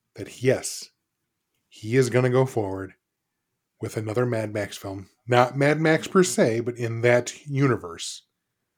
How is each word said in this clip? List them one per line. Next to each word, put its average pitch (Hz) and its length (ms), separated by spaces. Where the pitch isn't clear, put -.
That - 260
yes, - 480
he 110 280
is 123 120
gonna 127 220
go 131 160
forward 95 480
with 110 160
another 110 300
Mad 110 260
Max 104 240
film. 98 320
Not 123 280
Mad 147 240
Max 160 280
per 185 160
se, 123 380
but 117 160
in 113 240
that 120 440
universe. 117 800